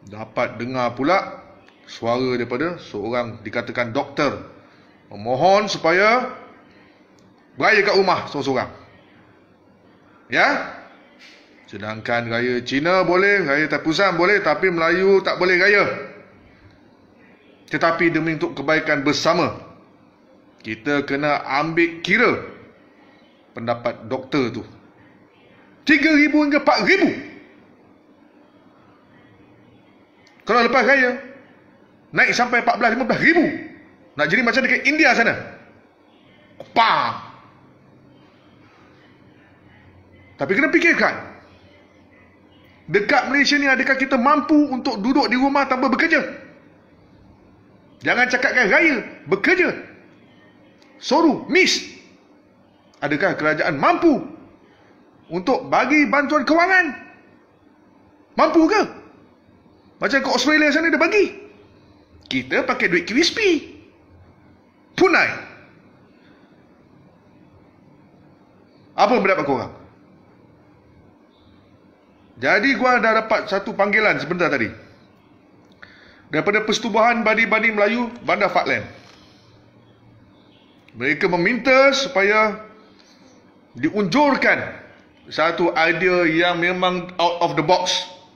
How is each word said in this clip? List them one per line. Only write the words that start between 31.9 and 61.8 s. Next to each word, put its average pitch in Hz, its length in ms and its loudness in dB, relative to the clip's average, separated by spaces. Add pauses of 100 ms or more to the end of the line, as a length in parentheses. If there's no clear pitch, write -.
naik 196 240 0
sampai 240 240 0
empat 233 160 0
belas, 233 240 0
lima 240 80 -2
belas 190 160 -2
ribu. 320 240 4 (720)
Nak 151 80 0
jadi 220 160 0
macam 233 160 0
dekat - 240 0
India 285 320 2
sana. 202 240 0 (1200)
Apa? 226 340 0 (3500)
Tapi 147 160 -4
kena 269 160 2
fikirkan. 285 480 2 (1800)
Dekat 240 400 0
Malaysia 277 240 2
ni, 277 160 2
adakah 262 240 2
kita 262 240 0
mampu 294 480 2
untuk 247 320 -6
duduk 240 320 0
di 254 80 0
rumah 277 240 2
tanpa 262 240 0
bekerja? 294 400 2 (1800)
Jangan 220 240 2
cakapkan 247 400 0
raya, 294 320 4 (320)
bekerja. 320 400 2 (1300)
Soru, 302 480 0
mis. - 480 0 (1080)
Adakah 151 340 -2
kerajaan 156 380 -2
mampu 294 480 2 (1080)
untuk 185 380 -4
bagi 247 420 2
bantuan 277 380 0
kewangan? 339 480 2 (1400)
Mampu 320 320 4
ke? 415 100 2 (1160)
Macam 202 260 -2
kat 269 60 -2
Australia 294 420 2
sana 330 160 2
dia 302 80 0
bagi. 349 400 2 (880)